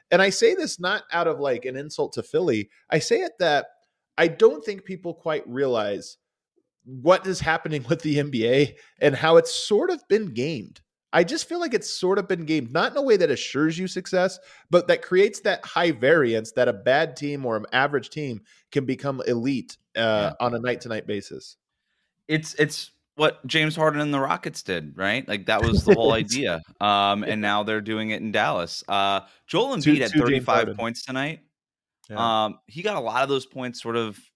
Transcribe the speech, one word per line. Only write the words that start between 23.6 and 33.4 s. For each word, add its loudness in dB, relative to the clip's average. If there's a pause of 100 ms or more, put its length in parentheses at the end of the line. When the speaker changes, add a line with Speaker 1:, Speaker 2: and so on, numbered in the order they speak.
Speaker 2:
Harden 0
and -2
the 0
Rockets -4
did, -6
right? -2
Like, -6
that 2
was 2
the 6
whole 4
Speaker 1:
<laughs> 4
It's -2
Speaker 2:
idea. -2 (260)
Um, 4
Speaker 1:
Yeah. -4
Speaker 2:
and -2
now 0
they're -2
doing -6
it -6
in -6
Dallas. -2
Uh, 0 (260)
Joel 0
Speaker 1:
Two, 4
Speaker 2:
Embiid 2
had -2
Speaker 1:
two 2
James 4
Speaker 2:
thirty-five 0
Speaker 1:
Harden. 0
Speaker 2:
points -8
tonight. -8 (680)
Speaker 1:
Yeah. 0
Speaker 2:
Um, -8
he -16
got -4
a -4
lot -2
of -2
those 0